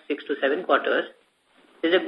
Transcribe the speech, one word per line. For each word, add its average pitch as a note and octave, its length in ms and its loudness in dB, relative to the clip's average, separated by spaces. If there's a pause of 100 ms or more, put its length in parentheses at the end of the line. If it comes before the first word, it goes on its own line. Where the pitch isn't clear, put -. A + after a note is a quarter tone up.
six D3 180 -6
to C#3+ 160 -4
seven C#3 240 0
quarters, C#3 420 2 (720)
there's E3+ 140 0
a E3+ 140 2